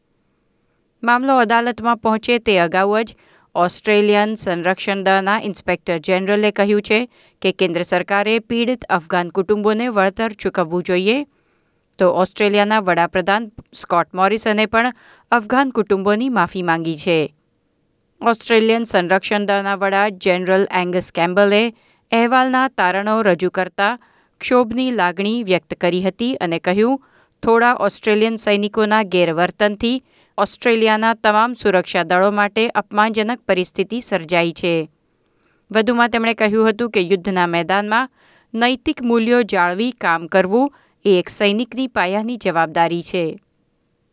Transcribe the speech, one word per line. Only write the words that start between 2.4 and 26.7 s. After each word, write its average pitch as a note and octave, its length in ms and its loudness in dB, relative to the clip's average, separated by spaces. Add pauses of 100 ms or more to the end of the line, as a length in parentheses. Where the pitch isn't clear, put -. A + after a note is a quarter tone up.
અગાઉ F#3+ 440 2
જ G#3+ 140 -12 (380)
ઓસ્ટ્રેલિયન G#3 800 2
સંરક્ષણ F#3 680 -4
દળના G3 380 2
ઇન્સ્પેક્ટર F3 580 -4
જનરલે G3 520 0
કહ્યું G#3 320 0
છે A3+ 260 0 (340)
કે F#3+ 100 0
કેન્દ્ર F3 300 -2
સરકારે G3+ 560 0
પીડિત A#3 460 -2
અફઘાન F3 440 -2
કુટુંબોને G#3 600 0
વળતર G#3 440 -2
ચૂકવવું F3+ 500 -4
જોઈએ, G3 420 0 (720)
તો F#3 80 4
ઓસ્ટ્રેલિયાના G#3 720 2
વડાપ્રધાન F#3 720 0 (240)
સ્કોટ - 400 -2
મોરિસને G#3 520 0
પણ A#3 260 0 (380)
અફઘાન B3 400 0
કુટુંબોની G#3 580 0
માફી F#3+ 340 -2
માંગી E3 340 -2
છે. D#3+ 380 0 (880)
ઓસ્ટ્રેલિયન A3+ 600 2
સંરક્ષણ G3 640 0
દળના G3 280 0
વડા G3 340 0
જનરલ F#3 640 0
એંગસ F3+ 400 -2
કેમ્બલે G3+ 580 2 (420)
અહેવાલના B3+ 560 2
તારણો G3+ 540 0
રજૂ F3+ 280 0
કરતા G3 480 -2 (420)
ક્ષોભની B3 500 0
લાગણી G3+ 520 -2
વ્યક્ત F3+ 320 -2
કરી F3+ 280 -2
હતી A#3 320 -2
અને E3+ 240 -4
કહ્યું, A3 440 0 (400)